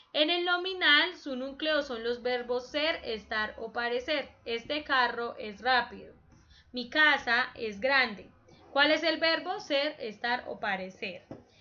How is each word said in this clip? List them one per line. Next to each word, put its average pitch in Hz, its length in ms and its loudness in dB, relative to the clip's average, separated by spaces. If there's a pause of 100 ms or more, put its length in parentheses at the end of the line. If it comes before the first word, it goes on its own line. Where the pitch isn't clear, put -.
(160)
En 311 140 4
el 349 160 0
nominal, 359 720 4
su 269 180 -8
núcleo 277 460 -2
son 233 220 -6
los 240 180 -4
verbos 247 460 -2
ser, 311 360 -2
estar 214 540 -4
o 226 160 -10
parecer. 247 560 -2 (160)
Este 240 380 -4
carro 233 560 0
es 208 200 -10
rápido. 233 540 0 (580)
Mi 247 160 -6
casa 269 680 4
es 208 240 -8
grande. 240 500 2 (420)
¿Cuál 294 200 6
es 311 100 2
el 320 160 2
verbo? 330 420 0
Ser, 294 380 0
estar 240 500 -4
o - 120 -10
parecer. 190 640 -6 (380)